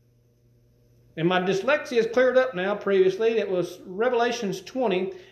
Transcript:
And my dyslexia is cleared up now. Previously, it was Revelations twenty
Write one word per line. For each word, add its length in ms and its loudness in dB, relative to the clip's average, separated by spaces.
And 80 0
my 140 2
dyslexia 580 0
is 80 4
cleared 300 2
up 180 2
now. 200 -2
Previously, 640 2
it 120 -2
was 360 -4
Revelations 720 -2
twenty 540 -2